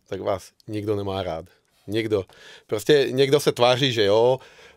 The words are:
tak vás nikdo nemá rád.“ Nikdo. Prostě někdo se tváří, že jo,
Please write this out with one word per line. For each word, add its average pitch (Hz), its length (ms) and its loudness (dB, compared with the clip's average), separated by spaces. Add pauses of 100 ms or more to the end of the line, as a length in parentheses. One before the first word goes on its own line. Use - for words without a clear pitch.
tak 95 120 -8
vás 98 300 -6 (180)
nikdo 107 280 -4
nemá 98 260 -6
rád.“ 82 220 -8 (420)
Nikdo. 107 380 -2 (420)
Prostě 135 440 2
někdo 135 300 2
se 147 120 0
tváří, 127 400 2
že 110 120 0
jo, 113 340 4 (380)